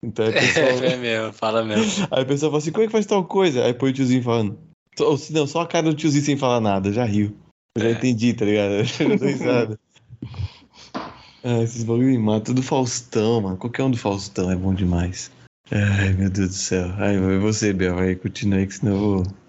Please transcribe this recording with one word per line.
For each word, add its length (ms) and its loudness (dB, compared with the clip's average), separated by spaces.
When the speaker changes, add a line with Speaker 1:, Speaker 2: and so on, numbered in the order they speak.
Speaker 1:
Então, 220 -2
aí 40 2
o 40 -2
pessoal 320 4
Speaker 2:
<laughs> 180 2
É, 80 2
é 40 -2
mesmo, 360 -4
fala 320 0
mesmo. 480 0
Speaker 1:
Aí 100 2
o 40 0
pessoal 260 0
fala 100 0
assim, 80 -4
"Como 140 2
é 20 0
que 60 -4
faz 140 0
tal 180 2
coisa?" 400 2
Aí 100 2
põe 160 0
o 20 0
tiozinho 300 2
falando. 340 0
Ou 160 2
se 160 -8
não, 160 2
só 140 -2
a 40 -4
cara 220 0
do 60 2
tiozinho 300 2
sem 120 2
falar 240 2
nada, 320 0
já 120 0
riu. 300 0
Eu 80 -2
já 60 2
Speaker 2:
É. 40 2
Speaker 1:
entendi, 420 0
tá 100 -2
ligado? 260 2
<laughs> 80 0
Eu 60 2
já 320 0
dou 120 0
risada. 520 -2
Speaker 2:
<laughs> 340 -10
Speaker 1:
Ah, 180 2
esses 220 -4
bagulho 240 2
me 100 4
matam. 360 0
Do 80 2
Faustão, 760 0
mano. 160 -4
Qualquer 280 -4
um 60 2
do 80 0
Faustão 520 -2
é 60 0
bom 180 0
demais. 560 -2
Ai, 420 2
meu 180 2
Deus 180 0
do 60 -6
céu. 440 -2
Ai, 180 0
e 220 2
você, 340 0
Bel? 260 0
Aí, 180 0
continua 420 -2
aí, 80 2
que 80 -10
senão 200 0
eu 40 0
vou 280 0